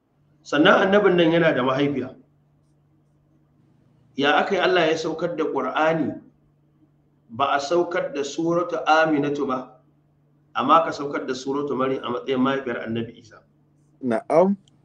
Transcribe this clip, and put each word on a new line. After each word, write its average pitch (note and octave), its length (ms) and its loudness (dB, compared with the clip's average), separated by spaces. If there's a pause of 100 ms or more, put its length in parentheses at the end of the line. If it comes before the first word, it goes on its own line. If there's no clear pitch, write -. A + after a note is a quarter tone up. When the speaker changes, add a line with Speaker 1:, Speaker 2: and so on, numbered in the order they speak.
(460)
Speaker 1:
Sannan G3 400 4
annabin F#3+ 300 4
nan E3 160 4
yana E3 200 4
da B2+ 100 0
mahaifiya. C3 520 -2 (2000)
Ya C#3+ 240 2
aka G3 160 -2
yi F3+ 40 0
Allah E3+ 280 2
ya D#3+ 80 0
saukar D#3+ 400 -6
da D3+ 80 -2
Qur'ani, C#3 680 -2 (1160)
ba C#3 220 -2
a C#3+ 80 0
saukar F3 540 -2
da C#3 100 -4
suratu E3+ 640 -4
Aminatu D3 600 2
ba, C3 340 -8 (720)
amma D3 300 4
ka D#3 80 -6
saukar C#3+ 340 -8
da B2+ 80 -4
suratu C#3 420 -6
Maryam C3 280 -2
a A#2 120 -8
matsayin C3 240 -2
mahaifiyar C3 480 -2
Annabi A#2 320 -6
Isa? - 220 -20 (600)
Speaker 2:
Na'am, D3+ 540 2 (280)